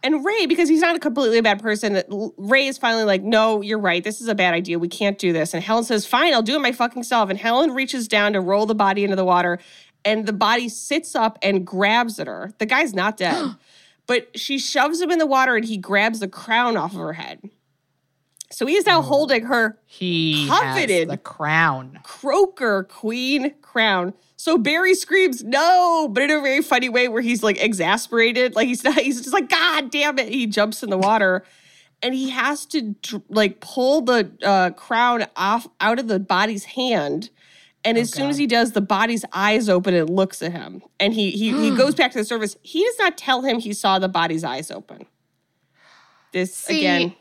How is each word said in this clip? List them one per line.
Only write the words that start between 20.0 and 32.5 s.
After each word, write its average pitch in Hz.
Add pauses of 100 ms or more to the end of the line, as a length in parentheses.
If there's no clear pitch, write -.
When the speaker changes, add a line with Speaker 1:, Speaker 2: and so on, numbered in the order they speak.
Speaker 1:
coveted 233
Speaker 2:
has -
the -
crown. 147
Speaker 1:
Croaker 262
Queen 254
crown. 196 (220)
So 330
Barry 330
screams, 349
"No," 330
but 247
in 285
a 302
very 277
funny 254
way 247
where 226
he's, 233
like, 214
exasperated. 226
Like, 226
he's 247
not, 277
he's 247
just 262
like, 311
"God 311
damn 285
it." 226
He 240
jumps 214
in 226
the 196
water 190 (580)
and 254
he 262
has 262